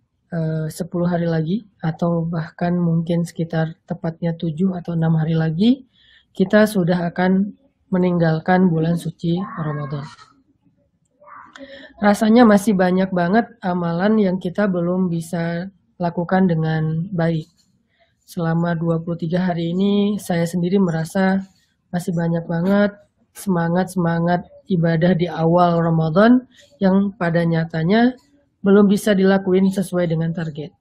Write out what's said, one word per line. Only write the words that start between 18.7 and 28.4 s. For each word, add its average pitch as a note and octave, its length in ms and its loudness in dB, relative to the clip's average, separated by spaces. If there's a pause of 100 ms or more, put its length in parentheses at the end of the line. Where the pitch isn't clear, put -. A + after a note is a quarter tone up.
dua E3 300 -4
puluh E3+ 160 -8
tiga F3 240 -2
hari E3+ 320 -2
ini, G3+ 420 0
saya E3+ 320 -2
sendiri F3+ 320 0
merasa F#3+ 640 0 (480)
masih F3 240 -4
banyak E3 320 -2
banget G3 420 2 (460)
semangat-semangat F3 1120 0 (160)
ibadah E3+ 480 2
di E3+ 160 -2
awal E3+ 480 2
Ramadan E3+ 640 4 (400)
yang G3 320 2
pada E3+ 320 0
nyatanya E3 720 0 (480)